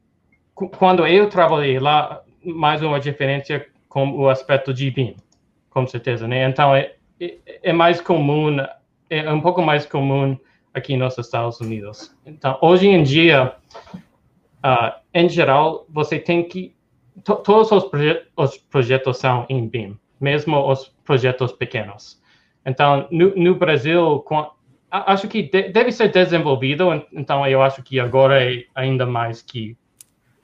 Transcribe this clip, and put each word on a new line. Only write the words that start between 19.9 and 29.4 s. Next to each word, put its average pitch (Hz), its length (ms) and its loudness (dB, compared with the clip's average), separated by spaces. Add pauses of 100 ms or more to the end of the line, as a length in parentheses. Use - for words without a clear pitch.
mesmo 147 380 0 (120)
os 135 180 -2 (160)
projetos 127 480 0
pequenos. 104 680 -12 (440)
Então, 139 460 0
no, 175 240 2
no 175 200 2
Brasil, 156 680 0
com-, 151 300 -4 (400)
a-, 196 220 -2
acho 196 160 -2
que 214 140 -4
de-, 190 280 -2
deve 233 220 2
ser 226 180 2
desenvolvido, 151 800 0
en-, 147 200 -6
então 139 340 -4
eu 135 160 2
acho 135 200 0
que 131 180 -6
agora 131 440 4
é 123 200 -4 (100)
ainda 131 320 -2
mais 117 360 -6